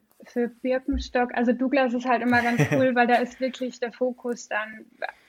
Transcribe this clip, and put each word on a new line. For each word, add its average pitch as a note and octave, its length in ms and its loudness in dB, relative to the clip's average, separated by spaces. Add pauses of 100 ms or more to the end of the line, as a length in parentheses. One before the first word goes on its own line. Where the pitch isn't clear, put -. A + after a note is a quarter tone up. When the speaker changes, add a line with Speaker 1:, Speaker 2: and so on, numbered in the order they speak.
(240)
Speaker 1:
für A#3+ 240 -2
Birkenstock. B3+ 840 -2
Also A#3 180 2
Douglas B3+ 420 0
ist B3 120 -4
halt A#3 160 2
immer A#3+ 200 2
ganz A#3+ 260 2
Speaker 2:
<laughs> - 60 0
Speaker 1:
cool, C4 200 4
weil A#3+ 120 4
da A#3+ 100 4
ist B3 240 -2
wirklich B3+ 400 -6
der G#3 120 -6
Fokus B3 560 -6
dann A3 380 -8 (420)